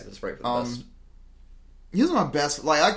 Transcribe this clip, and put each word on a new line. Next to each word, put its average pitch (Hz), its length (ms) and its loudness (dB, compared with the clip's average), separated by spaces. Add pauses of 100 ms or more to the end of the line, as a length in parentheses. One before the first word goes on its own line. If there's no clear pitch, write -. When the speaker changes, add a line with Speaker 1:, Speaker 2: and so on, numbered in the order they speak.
Speaker 1:
that's - 180 -14
right 98 140 -6
for - 60 -16
the 120 60 -4
Speaker 2:
Um, 120 160 0
Speaker 1:
best. 120 200 -10 (1080)
Speaker 2:
he 190 100 2
was 349 80 4
my 240 140 2
best, 143 400 -2
like, 151 160 4 (160)